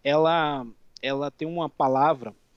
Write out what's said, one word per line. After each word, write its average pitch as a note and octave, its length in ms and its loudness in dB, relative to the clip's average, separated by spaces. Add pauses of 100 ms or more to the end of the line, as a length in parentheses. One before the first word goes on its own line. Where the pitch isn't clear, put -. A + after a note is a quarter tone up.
ela, D3+ 640 2 (360)
ela C#3 280 -4
tem - 160 -10
uma E3 220 -6
palavra C3 640 0 (220)